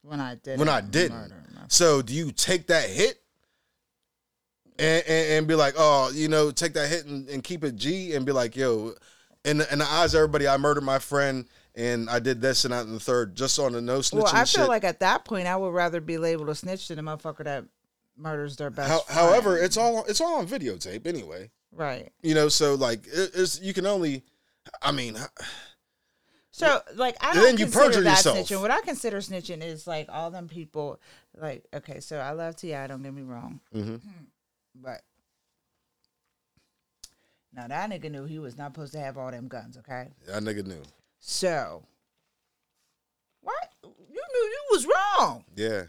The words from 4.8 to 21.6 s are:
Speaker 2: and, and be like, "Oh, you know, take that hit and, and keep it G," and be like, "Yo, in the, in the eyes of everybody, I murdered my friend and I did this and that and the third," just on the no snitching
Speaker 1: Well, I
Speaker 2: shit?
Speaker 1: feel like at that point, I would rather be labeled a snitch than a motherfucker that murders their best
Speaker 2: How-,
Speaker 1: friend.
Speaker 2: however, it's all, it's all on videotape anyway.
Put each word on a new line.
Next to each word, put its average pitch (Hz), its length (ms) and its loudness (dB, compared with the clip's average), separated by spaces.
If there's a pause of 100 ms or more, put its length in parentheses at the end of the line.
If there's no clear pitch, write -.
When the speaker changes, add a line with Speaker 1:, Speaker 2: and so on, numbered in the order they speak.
Speaker 2:
and, 160 260 2
and 156 140 2
be 160 80 4
like, 143 220 4
"Oh, 139 360 6
you 156 140 0
know, 151 240 4
take 160 220 -2
that 147 160 0
hit 165 160 -2
and, 139 240 -8
and 135 140 -6
keep 170 200 -6
it 131 120 -2
G," 165 380 -4
and 135 120 -2
be 143 60 0
like, 120 240 0
"Yo, 113 380 0 (500)
in 202 160 2
the, 139 140 0
in 143 60 0
the 151 60 4
eyes 160 300 4
of 156 40 6
everybody, 147 280 4
I 139 100 6
murdered 147 260 2
my 135 160 0
friend 135 460 -2 (320)
and 117 320 -2
I 120 100 2
did 120 200 0
this 131 260 2
and 123 80 -2
that 120 120 -4
and 110 100 -10
the 110 40 -8
third," 120 360 0
just 131 240 -2
on 131 140 0
the 120 80 -4
no 127 180 -2
snitching 214 240 0
Speaker 1:
Well, 190 120 4
I 233 80 6
Speaker 2:
shit? - 180 2
Speaker 1:
feel 277 60 6
like 220 160 2
at 175 160 -2
that 196 260 2
point, 185 220 -4
I 180 80 -2
would 190 180 -2
rather 175 280 0
be 165 180 -6
labeled 160 300 -2
a 151 60 -4
snitch 185 320 -10
than 156 120 -10
a 151 40 -8
motherfucker 156 420 -10
that 139 200 -6 (500)
murders 147 420 -8
their 143 120 -6
best 139 200 -4
Speaker 2:
How-, 160 100 4
Speaker 1:
friend. 147 200 0
Speaker 2:
however, 185 380 6
it's 175 180 2
all, 233 300 2
it's 208 160 0
all 339 160 0
on 226 100 -2
videotape 113 600 -6
anyway. 98 420 -8 (220)